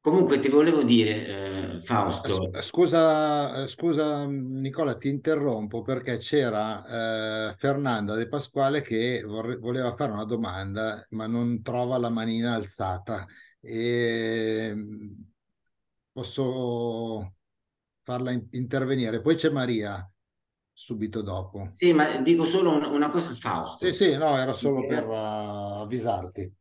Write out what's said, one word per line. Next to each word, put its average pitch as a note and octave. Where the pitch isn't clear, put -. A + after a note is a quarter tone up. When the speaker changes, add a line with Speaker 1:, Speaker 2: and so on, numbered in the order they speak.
Speaker 1:
Comunque D3+
ti C3+
volevo D3+
dire, G2
eh, F2
Fausto. F#2+
Speaker 2:
S-, -
scusa, D#3
eh, C3
scusa, D3+
Nicola, C3+
ti -
interrompo B2
perché B2+
c'era, A2
eh, F#2+
Fernanda B2+
De A2+
Pasquale C#3
che A#2
vorre-, A2
voleva B2
fare C3+
una G#2
domanda, G#2+
ma A2
non A#2
trova B2
la A#2+
manina A2+
alzata. G2
E, A2+
mm, G#2
posso A#2
farla B2
in-, B2
intervenire. B2+
Poi D#3+
c'è D#3+
Maria G#2+
subito A2
dopo. F#2+
Speaker 1:
Sì, F3
ma D3+
dico D#3+
solo E3+
un-, C#3+
una D3
cosa E3+
a A#2+
Fausto. F#2+
Speaker 2:
Sì, F3+
sì, E3+
no, D3
era C3
solo C3+
Speaker 1:
Perché -
Speaker 2:
per, A2
uh, G#2
avvisarti. G2+